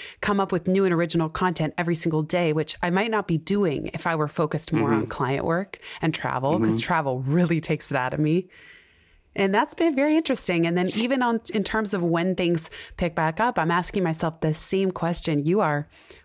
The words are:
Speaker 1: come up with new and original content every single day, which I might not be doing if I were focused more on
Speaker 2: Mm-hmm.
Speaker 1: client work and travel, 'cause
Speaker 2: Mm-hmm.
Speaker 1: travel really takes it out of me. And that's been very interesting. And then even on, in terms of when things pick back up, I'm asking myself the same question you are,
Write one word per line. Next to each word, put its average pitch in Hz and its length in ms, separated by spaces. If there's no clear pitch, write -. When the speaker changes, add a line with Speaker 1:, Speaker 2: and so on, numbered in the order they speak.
Speaker 1:
come 202 220
up 196 100
with 170 160
new 190 160
and 185 100
original 165 360
content 165 480
every 170 180
single 160 260
day, 165 300
which 151 320
I 175 60
might 196 200
not 214 200
be 165 80
doing 180 560
if - 120
I 170 100
were 151 120
focused 156 460
more - 180
on 110 120
Speaker 2:
Mm-hmm. - 60
Speaker 1:
client 135 360
work 175 320
and 160 120
travel, 131 460
'cause 110 120
Speaker 2:
Mm-hmm. 113 80
Speaker 1:
travel 135 420
really 160 400
takes - 300
it 143 40
out 131 180
of 147 60
me. 160 300
And 196 220
that's 254 180
been 330 220
very 302 220
interesting. 185 500
And 170 100
then 180 200
even 240 260
on, 233 160
in 208 100
terms 214 300
of 180 100
when 175 320
things 170 340
pick 170 180
back 160 240
up, 240 180
I'm 165 140
asking 180 320
myself 165 380
the 156 120
same 190 380
question 165 540
you 185 160
are, 151 260